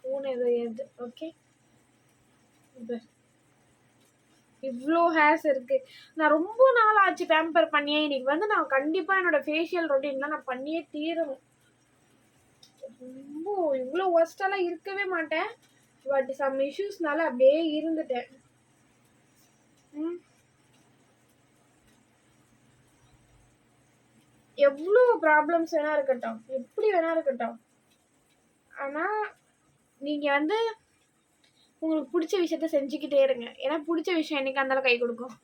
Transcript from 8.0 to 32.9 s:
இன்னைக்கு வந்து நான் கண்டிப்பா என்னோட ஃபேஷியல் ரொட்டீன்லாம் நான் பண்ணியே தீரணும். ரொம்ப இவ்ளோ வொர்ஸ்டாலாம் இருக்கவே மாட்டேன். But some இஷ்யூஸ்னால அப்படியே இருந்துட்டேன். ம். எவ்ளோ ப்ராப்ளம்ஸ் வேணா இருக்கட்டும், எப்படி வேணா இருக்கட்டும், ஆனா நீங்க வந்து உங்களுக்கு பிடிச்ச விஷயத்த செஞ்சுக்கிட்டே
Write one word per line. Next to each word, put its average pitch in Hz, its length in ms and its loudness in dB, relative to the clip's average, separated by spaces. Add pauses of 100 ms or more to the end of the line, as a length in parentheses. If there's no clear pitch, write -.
இன்னைக்கு 269 280 -2
வந்து 403 200 -2
நான் 320 220 0
கண்டிப்பா 320 460 0
என்னோட 311 260 6
ஃபேஷியல் 330 460 -2
ரொட்டீன்லாம் 277 420 -2
நான் 262 160 -10
பண்ணியே 294 300 -6 (120)
தீரணும். 311 480 -6 (1600)
ரொம்ப 285 460 -12 (320)
இவ்ளோ 311 220 -4 (100)
வொர்ஸ்டாலாம் 381 520 0
இருக்கவே 392 460 -8
மாட்டேன். 320 360 -4 (600)
But 269 160 0 (120)
some 269 180 -2 (100)
இஷ்யூஸ்னால 330 600 -4
அப்படியே 262 300 6 (180)
இருந்துட்டேன். 311 500 -4 (1700)
ம். 339 180 -6 (4000)
எவ்ளோ 349 380 4 (200)
ப்ராப்ளம்ஸ் 320 520 4
வேணா 302 200 0
இருக்கட்டும், 240 420 -2 (200)
எப்படி 427 360 -2
வேணா 330 200 2
இருக்கட்டும், 247 420 -4 (1160)
ஆனா 285 320 -6 (1040)
நீங்க 294 180 -4 (120)
வந்து 320 200 0 (1200)
உங்களுக்கு 311 340 -2
பிடிச்ச 330 260 -2
விஷயத்த 311 320 -2
செஞ்சுக்கிட்டே 277 540 0